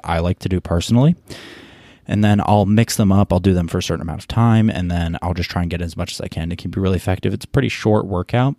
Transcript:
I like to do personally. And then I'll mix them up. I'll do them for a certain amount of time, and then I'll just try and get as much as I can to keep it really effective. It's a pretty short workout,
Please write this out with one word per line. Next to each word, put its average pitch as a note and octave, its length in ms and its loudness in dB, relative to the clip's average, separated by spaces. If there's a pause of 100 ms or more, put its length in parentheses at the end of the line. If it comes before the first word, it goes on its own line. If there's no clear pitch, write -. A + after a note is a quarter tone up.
I E2 160 -2
like F2 200 0
to - 80 -4
do F2+ 120 0
personally. A#2+ 560 2 (920)
And G#2 160 0
then G#2 220 4
I'll G#2 220 4
mix G#2+ 300 2
them G#2 140 2
up. G2+ 220 4
I'll F#2 80 2
do F#2 140 4
them F2 120 0
for F2+ 120 -4
a F2+ 40 -4
certain E2 200 -4
amount E2 180 -8
of - 80 -18
time, A2+ 420 4
and F2 200 -2
then E2+ 320 -2
I'll F2 120 -2
just F2 160 -4
try F2+ 120 -2
and E2+ 80 -2
get F2 120 -4
as E2 140 -8
much F2 160 -6
as - 80 -12
I - 80 -8
can E2 220 -6
to E2+ 60 -6
keep - 200 -8
it G2+ 40 -4
really F#2+ 160 0
effective. F#2 380 -2
It's - 120 -8
a - 20 -16
pretty C3+ 220 0
short G#2+ 360 0
workout, A#2 520 -2